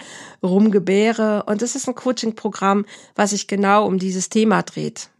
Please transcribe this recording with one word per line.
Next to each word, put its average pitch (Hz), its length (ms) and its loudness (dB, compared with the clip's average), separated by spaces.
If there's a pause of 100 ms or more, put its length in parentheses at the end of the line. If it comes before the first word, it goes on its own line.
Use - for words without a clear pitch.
(440)
rumgebäre. 208 1000 2
Und 208 180 -4
es 240 140 -4
ist 269 120 -8
ein 247 80 -6
Coaching-Programm, 220 920 -2 (300)
was 202 140 2
sich 202 180 -6
genau 202 380 2
um 190 140 0
dieses 185 300 -4
Thema 220 340 2
dreht. - 460 -10 (100)